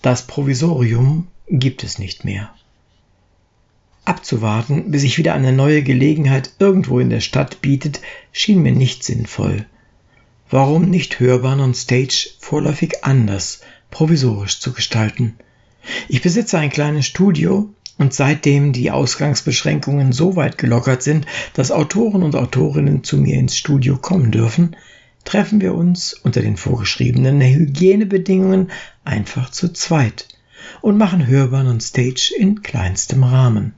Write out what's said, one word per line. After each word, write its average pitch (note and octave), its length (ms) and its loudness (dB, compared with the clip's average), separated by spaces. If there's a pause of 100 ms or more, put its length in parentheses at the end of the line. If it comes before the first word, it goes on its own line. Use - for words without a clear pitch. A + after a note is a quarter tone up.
das B2+ 260 0
Provisorium, C#3 1000 0 (240)
gibt C3 340 0
es - 140 -10
nicht F#2+ 260 -10
mehr. G2 240 -6 (1600)
Abzuwarten, A2+ 840 -2
bis C#3+ 120 0
sich C3+ 160 0
wieder D#3+ 160 0
eine C3 180 2
neue D3 300 2
Gelegenheit C3+ 760 0
irgendwo F#3 400 2
in B2 120 2
der A2+ 100 -2
Stadt - 400 -4
bietet, C#3 400 -2 (320)
schien F#3+ 300 2
mir C3 100 2
nicht B2 320 0
sinnvoll. G2+ 600 -4 (840)
Warum D3 400 2
nicht F3+ 320 -2
Hörbahn B2+ 400 2
on B2+ 140 2
Stage - 560 -2 (100)
vorläufig D3 640 -4
anders, G#2+ 560 0 (300)
provisorisch B2+ 680 0
zu B2+ 120 -6
gestalten? A2+ 600 -2 (760)
Ich B2+ 140 -2
besitze G3 340 0
ein D3+ 140 0
kleines D3 340 -2
Studio F#3+ 640 0 (300)
und C#3 160 2
seitdem C#3+ 580 2
die B2 180 -2
Ausgangsbeschränkungen C#3 1200 -2
so F3 240 0
weit C3 200 -2
gelockert B2 460 0
sind, D3+ 240 0 (260)
dass C3+ 180 -2
Autoren G3 520 0
und D3 120 0
Autorinnen C#3+ 680 0
zu C#3+ 140 0
mir C3+ 200 2
ins B2+ 200 0
Studio C3+ 400 0
kommen D#3 320 0
dürfen, A#2 440 2 (500)
treffen G#3 360 0
wir F#3 140 -2
uns F3 400 0
unter - 260 -2
den G#2+ 160 -2
vorgeschriebenen B2+ 840 0
Hygienebedingungen F#3 1300 2 (340)
einfach G#2+ 460 -4
zu - 240 -4
zweit C#3 540 -2 (520)
und G#3 160 2
machen F3+ 300 2
Hörbahn C3+ 400 2
on A#2+ 140 0
Stage - 580 -2
in G#3 240 2
kleinstem G#2+ 600 -2
Rahmen. B2 560 2